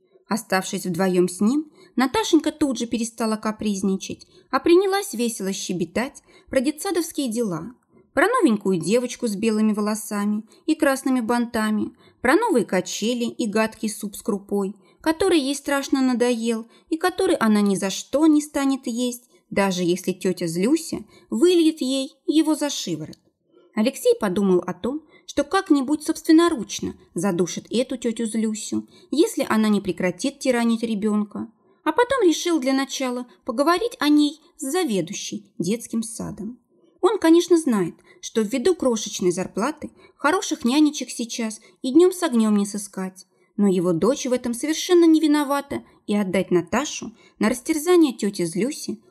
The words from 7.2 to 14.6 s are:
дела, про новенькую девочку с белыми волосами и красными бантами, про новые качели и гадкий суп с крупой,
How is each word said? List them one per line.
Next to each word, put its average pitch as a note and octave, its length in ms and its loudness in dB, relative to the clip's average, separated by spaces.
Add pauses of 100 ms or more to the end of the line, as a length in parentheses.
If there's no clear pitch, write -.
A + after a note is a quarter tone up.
дела, G#3 460 -6 (380)
про D4 140 2
новенькую A#3 520 2
девочку A#3+ 480 -2
с G3+ 100 -4
белыми G#3+ 360 0
волосами G#3 720 -4 (220)
и D#4 80 2
красными C4+ 460 0
бантами, A3 720 -2 (280)
про C4+ 160 2
новые G4 280 2
качели A3 600 -2
и A#3 220 -4
гадкий A3 420 -2
суп G#3 280 -10
с - 60 -14
крупой, G3 520 -4 (260)